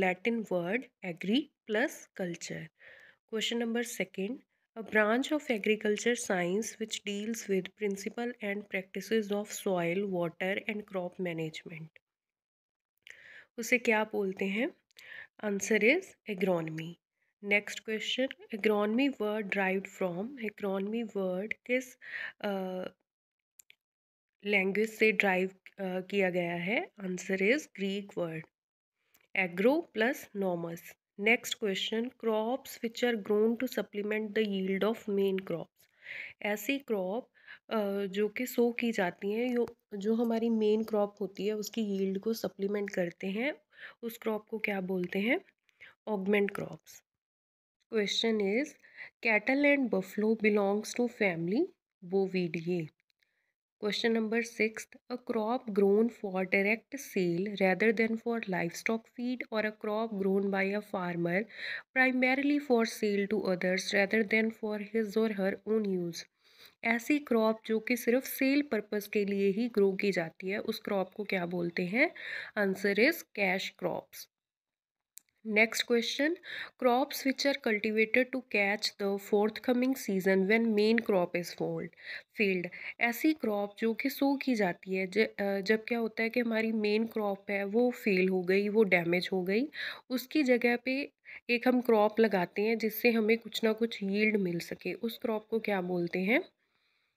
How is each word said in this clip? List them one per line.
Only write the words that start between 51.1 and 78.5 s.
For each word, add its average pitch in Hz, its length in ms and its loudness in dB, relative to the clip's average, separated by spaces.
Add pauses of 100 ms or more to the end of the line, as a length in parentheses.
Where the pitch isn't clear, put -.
family 185 440 2 (400)
Bovidae। 175 840 0 (960)
Question 226 340 0
number 226 240 0
six, 220 460 -2 (240)
a 247 60 -6 (140)
crop 220 480 -2
grown 202 240 6
for 190 420 -2
direct 202 540 0
sale 185 600 0
rather 190 320 6
than 226 200 2
for 226 280 -4
livestock 180 580 -4
feed 247 380 -8 (160)
or 214 80 0
a 214 100 -2
crop 214 520 -4
grown 196 200 2
by 196 200 0
a 202 180 -2 (140)
farmer 175 480 0 (540)
primarily 262 640 4
for 240 260 4 (180)
sale 202 240 2
to 214 160 0
others 185 380 0 (120)
rather 202 300 4 (100)
than 220 180 2
for 214 340 -6 (100)
his 220 220 -2
or 220 220 2
her 190 140 0 (160)
own 202 360 0
use। 170 180 -8 (600)
ऐसी 233 360 0
क्रॉप 220 460 2
जो 220 140 0
कि 240 180 0
सिर्फ 240 260 2
सेल 269 380 2
पर्पस 214 460 -4
के 208 180 0
लिए 196 240 2
ही 220 200 0
ग्रो 196 220 4
की 190 200 0
जाती 180 380 -4
है, 208 100 -4
उस - 200 -6
क्रॉप 190 340 -2
को 214 100 -8
क्या 190 220 -2
बोलते 175 400 -2
हैं? 254 260 2 (460)
Answer 196 420 2
is 294 160 6 (240)
cash 190 300 0 (140)
crops। - 460 -8 (1160)
नेक्स्ट 220 400 2
क्वेश्चन, 262 500 0 (460)
crops 254 440 2
which 262 180 0
are 277 120 2 (100)
cultivated 220 580 2 (100)
to 262 60 -4 (140)